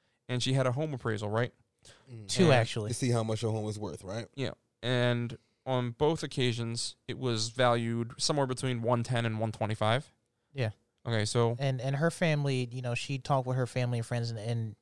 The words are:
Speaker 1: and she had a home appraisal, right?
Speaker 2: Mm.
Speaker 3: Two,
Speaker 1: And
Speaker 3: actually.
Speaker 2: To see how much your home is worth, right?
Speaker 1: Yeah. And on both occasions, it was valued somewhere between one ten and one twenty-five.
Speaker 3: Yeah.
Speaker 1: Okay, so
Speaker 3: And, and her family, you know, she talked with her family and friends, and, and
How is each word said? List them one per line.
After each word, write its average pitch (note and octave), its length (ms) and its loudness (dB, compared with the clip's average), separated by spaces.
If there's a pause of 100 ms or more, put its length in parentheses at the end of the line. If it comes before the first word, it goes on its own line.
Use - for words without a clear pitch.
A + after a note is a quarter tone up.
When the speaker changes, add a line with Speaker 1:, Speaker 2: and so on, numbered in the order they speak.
(300)
Speaker 1:
and B2 120 0
she C3 120 2
had C3+ 140 4
a B2 40 2
home D3+ 220 -2
appraisal, G#2+ 360 -4
right? A#2 220 0 (600)
Speaker 2:
Mm. - 160 -16
Speaker 3:
Two, - 180 4
Speaker 1:
And D3 80 8
Speaker 3:
actually. A2+ 360 2
Speaker 2:
To A#2+ 60 -2
see B2+ 160 0
how A#2 120 4
much A2 180 0
your A2 100 0
home G#2+ 160 -2
is G#2+ 100 -4
worth, G#2 260 -8
right? G#2 220 -8 (100)
Speaker 1:
Yeah. C3 160 -4 (300)
And A#2+ 560 0 (300)
on B2 240 0
both D3+ 320 2
occasions, A#2 720 -2 (120)
it B2+ 100 -6
was A#2 320 -2
valued A#2 680 2
somewhere C#3+ 300 2
between B2+ 360 -2
one A#2+ 200 2
ten A#2+ 220 0
and A2 140 -2
one A2 120 -2
twenty-five. A2 560 0 (460)
Speaker 3:
Yeah. B2 160 -2 (380)
Speaker 1:
Okay, A2 180 0
so A#2 340 2
Speaker 3:
And, C3+ 220 -2
and C#3 140 -2
her E3 160 2
family, C#3+ 600 0
you B2+ 120 -6
know, A#2+ 120 -2
she C#3 240 -4
talked C3 280 0
with B2+ 100 0
her B2+ 100 2
family B2 320 0
and A2+ 60 -2
friends, A#2 260 -2
and, A#2 80 -6
and A2+ 420 -2